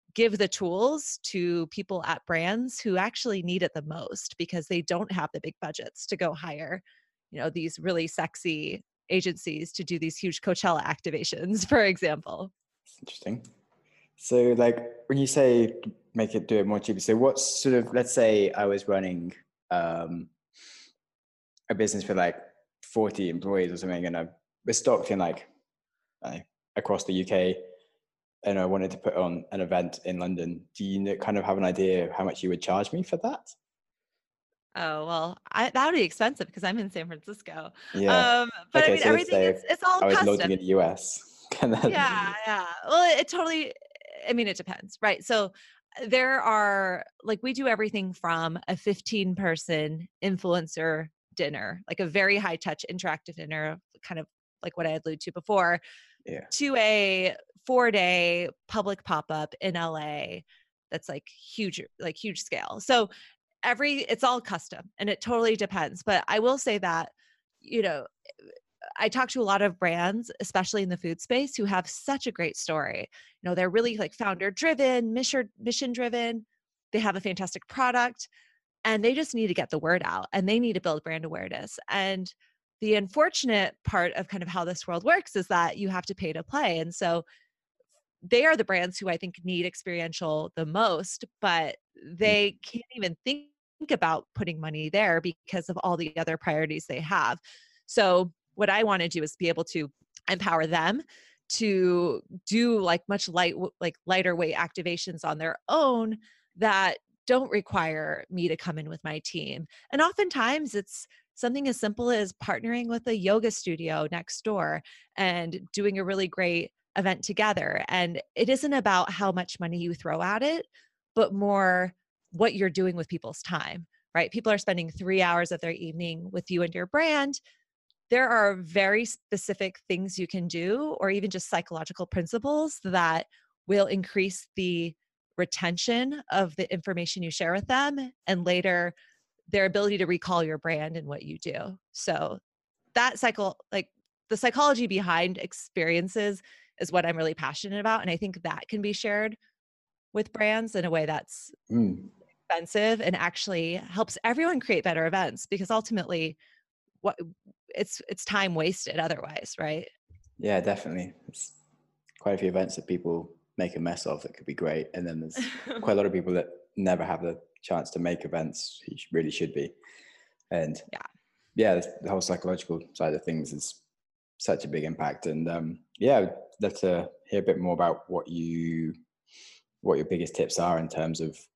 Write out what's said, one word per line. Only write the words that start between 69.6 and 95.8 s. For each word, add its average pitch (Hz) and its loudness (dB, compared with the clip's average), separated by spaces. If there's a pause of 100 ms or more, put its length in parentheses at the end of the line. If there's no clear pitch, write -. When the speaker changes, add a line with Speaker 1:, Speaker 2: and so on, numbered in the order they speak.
Speaker 1:
of 190 2
brands, 180 0 (100)
especially 185 0
in 185 -2
the 180 -2
food 165 -4
space, 269 -2
who 214 0
have 185 0
such - -4
a 226 -4
great 170 -4
story. - -4 (320)
You 180 -6
know, 180 0
they're 180 2
really, 226 2
like, 202 -4
founder-driven, 226 2
mission, 254 0 (100)
mission-driven. 233 -2 (480)
They 208 2
have 208 2
a 196 -4
fantastic 185 -6
product, 247 0 (560)
and 214 2
they 247 6
just 302 -2
need 220 2
to 180 0
get - -2
the 156 0
word 175 2
out, 92 -4
and 190 2
they 220 4
need 240 2
to - 0
build 151 -2
brand 160 -6
awareness. - -8 (100)
And 190 -2 (480)
the 214 6
unfortunate 214 2
part 175 2
of 185 -4
kind 196 -6
of 170 -6
how 175 -2
this 175 -6
world 175 -4
works 330 4
is 185 0
that 170 2
you 196 -2
have 180 -4
to 196 -8
pay 160 -4
to 160 -8
play. 220 -2
And 165 -4
so 170 0 (1000)
they 240 6
are 320 8
the 214 2
brands 180 0
who 190 -4
I 170 0
think 180 -10
need 175 -2
experiential 165 -4
the 165 -2
most, 180 0 (160)
but 170 0 (200)
Speaker 2:
Mm. 165 -18
Speaker 1:
they 208 4
can't - -10 (120)
even 185 -4
think 294 -4 (420)
about 165 0
putting 160 -4
money 156 -6
there 185 4
because 170 -6
of 175 -4
all 180 0